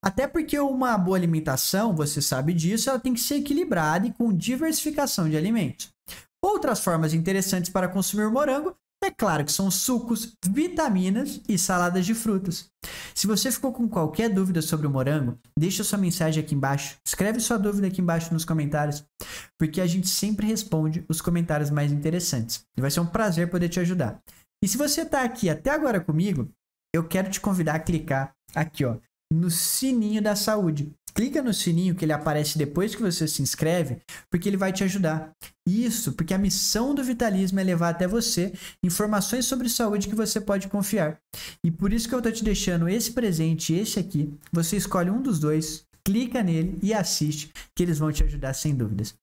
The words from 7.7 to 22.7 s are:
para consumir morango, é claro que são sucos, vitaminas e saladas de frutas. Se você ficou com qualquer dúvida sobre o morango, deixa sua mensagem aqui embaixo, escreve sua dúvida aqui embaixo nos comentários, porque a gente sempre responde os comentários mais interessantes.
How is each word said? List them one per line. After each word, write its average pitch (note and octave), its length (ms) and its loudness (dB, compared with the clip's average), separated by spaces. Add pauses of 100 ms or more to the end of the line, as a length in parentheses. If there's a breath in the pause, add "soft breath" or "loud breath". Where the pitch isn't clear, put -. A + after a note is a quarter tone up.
para F#3 180 0
consumir G3+ 420 0
morango, C#4+ 460 0 (260)
é G4 80 2
claro D#3 340 0
que - 80 -2
são G3 180 2
sucos, A#3 760 -2
vitaminas B3 1040 2
e G#3 80 2
saladas F3+ 480 2
de G#3+ 100 2
frutas. F#3+ 540 -2 (460 loud breath)
Se - 120 -2
você A3 240 2
ficou B3+ 220 -2
com A#3+ 160 0
qualquer F3+ 400 0
dúvida F#3+ 320 2
sobre D#3 260 0
o C#3+ 40 2
morango, C3+ 480 0 (180)
deixa F#3+ 280 0
sua G3+ 140 0
mensagem D#3+ 440 2
aqui D3+ 120 -2
embaixo, C#3 420 -2 (100)
escreve A3 320 0
sua A#3 200 0
dúvida G3+ 280 2
aqui F#3 140 0
embaixo E3 320 0
nos D#3+ 120 0
comentários, D3 600 0 (540 loud breath)
porque D#3 220 0
a F#3 60 2
gente F3+ 220 2
sempre G#3 380 0
responde E3+ 640 0
os D#3+ 120 -2
comentários E3 500 0
mais D3 220 2
interessantes. D3 720 -2 (120)